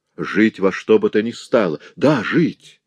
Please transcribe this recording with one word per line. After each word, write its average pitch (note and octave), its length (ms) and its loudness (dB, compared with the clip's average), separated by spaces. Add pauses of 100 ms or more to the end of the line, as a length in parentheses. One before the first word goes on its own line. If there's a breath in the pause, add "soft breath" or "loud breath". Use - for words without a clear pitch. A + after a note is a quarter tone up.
(160)
Жить F#2+ 440 0
во F#2 120 0
что A2 280 2
бы G#2 100 -2
то G#2+ 140 -2
ни A#2 80 -6
стало?» G2 480 -2 (160 loud breath)
«Да, C#4 280 0
жить. - 640 -4